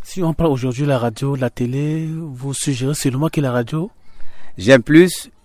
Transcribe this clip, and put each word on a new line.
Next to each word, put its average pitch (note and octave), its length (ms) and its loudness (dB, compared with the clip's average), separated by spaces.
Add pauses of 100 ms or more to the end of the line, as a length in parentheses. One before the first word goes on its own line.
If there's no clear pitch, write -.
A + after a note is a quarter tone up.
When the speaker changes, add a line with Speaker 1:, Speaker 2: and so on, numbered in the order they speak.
Speaker 1:
Si - 180 -8
on D#3+ 140 0
parle E3 160 2
aujourd'hui B2+ 320 -2
de D3 60 0
la C3+ 100 2
radio, A#2+ 360 -2
de C3 60 -6
la B2 80 0
télé, D3 580 -4
vous C#3 460 -8
suggérez C3 400 -2
seulement C#3+ 360 -2
que - 120 -2
la C3 100 0
radio ? C#3 380 -4 (720)
Speaker 2:
J'aime A#2 240 6
plus, E3 480 6 (140)